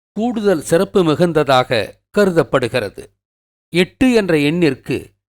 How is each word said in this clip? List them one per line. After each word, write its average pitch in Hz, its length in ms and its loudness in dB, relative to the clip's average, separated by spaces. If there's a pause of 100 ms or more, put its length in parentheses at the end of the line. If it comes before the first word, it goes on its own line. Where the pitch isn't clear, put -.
(120)
கூடுதல் 202 480 -2
சிறப்பு 185 440 0
மிகுந்ததாக 139 960 0 (100)
கருதப்படுகிறது. 139 1120 -2 (540)
எட்டு 185 380 0
என்ற 190 240 2
எண்ணிற்கு 147 720 -2 (280)